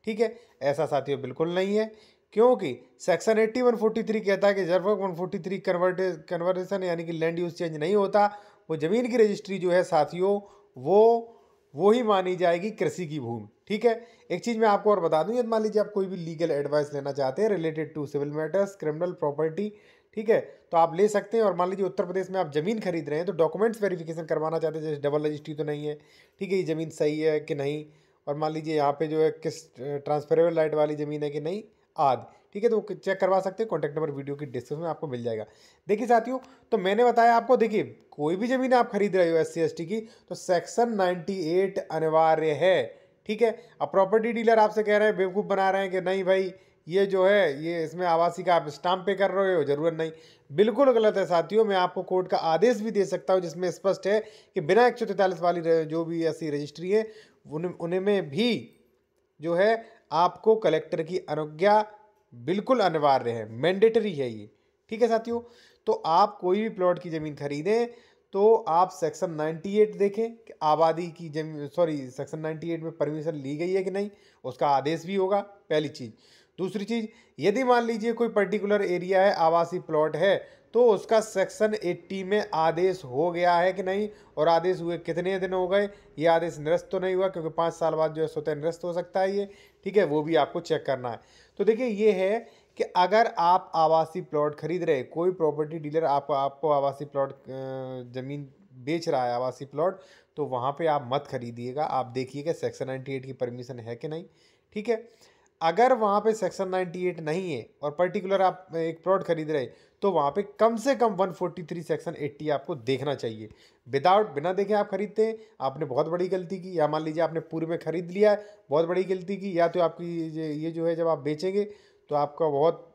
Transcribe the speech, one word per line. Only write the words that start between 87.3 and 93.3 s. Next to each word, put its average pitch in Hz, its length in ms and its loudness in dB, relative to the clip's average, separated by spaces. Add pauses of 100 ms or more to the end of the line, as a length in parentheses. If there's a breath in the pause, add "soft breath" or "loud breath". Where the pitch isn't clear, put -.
पाँच 165 220 0
साल 160 220 -2
बाद 156 180 0
जो 160 80 -6
है 156 60 0
स्वतः 151 280 -4
निरस्त 165 280 -4
हो 175 100 -6
सकता 175 260 -4
है 196 180 0
ये। 196 120 -4 (360 loud breath)
ठीक 202 120 0
है, 196 80 6
वो 151 180 0
भी 160 140 -2
आपको 143 240 0
चेक 156 240 -4
करना 123 260 -4
है। 107 80 -10 (400 soft breath)
तो 202 40 0
देखिए 226 240 2
ये 214 260 2
है 190 260 0 (380 loud breath)
कि - 60 -4 (140)
अगर 214 420 4